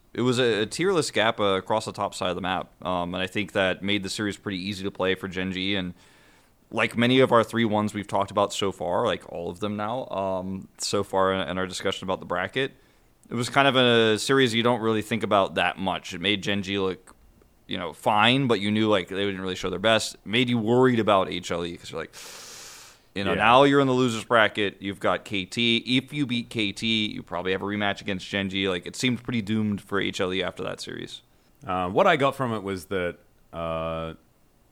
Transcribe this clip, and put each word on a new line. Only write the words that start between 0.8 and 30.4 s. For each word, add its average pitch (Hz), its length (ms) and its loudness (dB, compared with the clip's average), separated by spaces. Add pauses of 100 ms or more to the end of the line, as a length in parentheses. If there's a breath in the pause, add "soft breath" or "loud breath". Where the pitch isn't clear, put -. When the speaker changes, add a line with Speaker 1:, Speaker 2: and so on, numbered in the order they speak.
Speaker 1:
list 160 220 0
gap, 107 260 2
uh, 98 160 2
across 107 280 -2
the 104 80 -8
top 101 220 -4
side 92 160 -2
of 87 60 -2
the 90 60 -8
map, 90 280 -4 (160)
um, 87 260 -2
and 92 120 -6
I - 20 -4
think 101 260 -4
that 95 300 0
made 98 220 -2
the 92 60 -6
series 101 260 -4
pretty 98 220 -6
easy 95 260 -6
to 98 80 -4
play 92 240 0
for - 100 -8
Gen 92 240 -4
G, 92 240 -4
and 90 200 -4 (800 soft breath)
like 110 240 0
many 123 220 4
of 131 140 6
our 117 100 8
three 117 220 0
ones 104 300 0
we've 101 120 -6
talked 98 240 -2
about 101 220 2
so 98 180 -2
far, 90 340 -2
like, 90 280 -2
all 85 180 -6
of 90 80 -10
them 104 180 -4
now, 107 300 -6
um, 95 600 -4 (100)
so - 240 -2
far 95 300 2
in, 92 160 -2
in 92 100 -4
our 92 80 -2
discussion 92 400 -4
about 92 140 -2
the 85 60 -14
bracket, 98 440 -4 (580 soft breath)
it 120 60 -8
was 120 160 -2
kind 139 160 6
of 127 80 4
a 117 460 6
series 135 340 4
you 117 80 2
don't 120 180 2
really 110 220 2
think 117 220 -2
about 95 320 2
that 90 240 0
much. 92 340 -4
It 85 60 -8
made 98 240 0
Gen 101 180 -2
G 98 160 -4
look, 95 380 -4 (500)
you 98 100 -10
know, 87 160 -8
fine, 120 540 4
but 110 140 2
you 101 100 0
knew, 107 180 4
like, 95 200 2
they 92 80 -6
didn't 98 240 -2
really 92 160 -4
show 92 120 -4
their 90 120 -4
best. 110 340 2
It - 100 -20
made 120 240 0
you 120 100 2
worried 120 420 4
about 98 280 4
H 87 220 -6
L 87 160 -4
E 85 100 -8
'cause - 140 -16
you're 80 100 -8
like, - 140 -12 (1000 loud breath)
you 98 100 -4
know, 95 80 0
Speaker 2:
Yeah. 95 60 -2
Speaker 1:
now 117 260 8
you're 143 160 6
in 135 80 4
the 127 40 2
losers 120 320 0
bracket. 104 560 2
You've 95 200 -8
got 90 240 0
K 95 200 -4
T. 117 340 0
If 131 340 -2
you 147 140 -2
beat 120 220 -4
K 104 240 -2
T, 110 380 0
you - 120 -10
probably 90 300 -4
have 95 100 -2
a - 20 -4
rematch 101 360 -2
against 98 280 -6
Gen 98 220 -2
G. 95 180 0
Like, 90 180 -4
it 85 80 -12
seemed 123 280 0
pretty 117 200 -4
doomed 107 380 -2
for 98 200 -4
H 98 200 -4
L 92 120 -2
E 95 100 -2